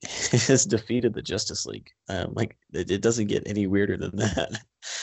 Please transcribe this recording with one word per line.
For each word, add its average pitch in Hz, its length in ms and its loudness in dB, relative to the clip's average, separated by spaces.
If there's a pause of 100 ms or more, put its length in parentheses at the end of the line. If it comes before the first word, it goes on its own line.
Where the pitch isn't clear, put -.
<laughs> - 280 -6
has 127 340 6
defeated 113 480 0
the - 100 -8
Justice - 440 -6
League. - 240 -12 (180)
Um, 90 260 -4
like, 110 220 -2 (160)
it, 90 180 -4
it 98 120 0
doesn't 113 240 2
get 101 200 0
any 101 200 0
weirder 98 300 2
than 98 200 -6
that. 104 480 -2
<laughs> - 60 -20 (320)